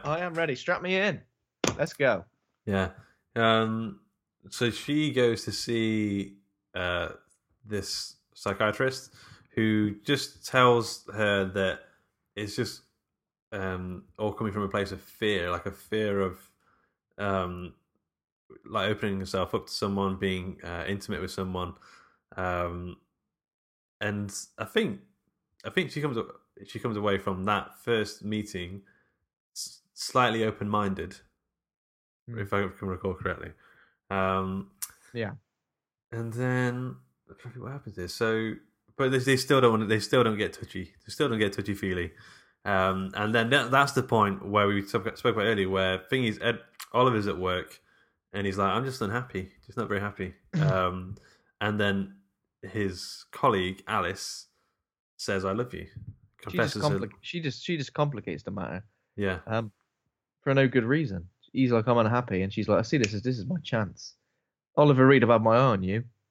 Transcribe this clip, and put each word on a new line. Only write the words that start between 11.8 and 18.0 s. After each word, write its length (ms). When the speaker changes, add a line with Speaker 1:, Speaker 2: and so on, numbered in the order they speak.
Speaker 2:
it's 200
just, 260
um, 540
all 140
coming 220
from 100
a 60
place 240
of 80
fear, 500
like 140
a 60
fear 500
of, 180
um, 540